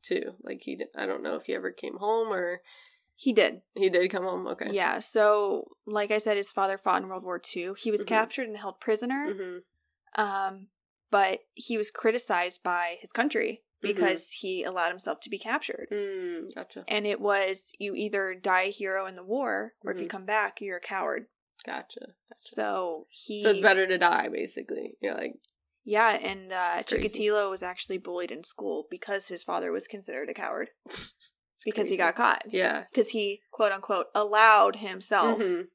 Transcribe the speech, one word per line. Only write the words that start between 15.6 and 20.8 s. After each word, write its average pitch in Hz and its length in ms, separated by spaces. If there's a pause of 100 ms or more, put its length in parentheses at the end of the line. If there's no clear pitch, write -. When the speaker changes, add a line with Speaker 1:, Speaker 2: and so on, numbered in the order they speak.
Speaker 1:
Mm, 190 640
gotcha. 185 340
Speaker 2:
And 208 180
it 196 140
was, 196 580
you 202 160
either 196 400
die 185 280
a 196 80
hero 190 360
in 190 80
the 180 100
war, 220 500 (100)
or 208 80
if 185 60
you - 60
Speaker 1:
Mm-hmm. 170 60
Speaker 2:
come 190 160
back, 208 340
you're 190 180
a - 20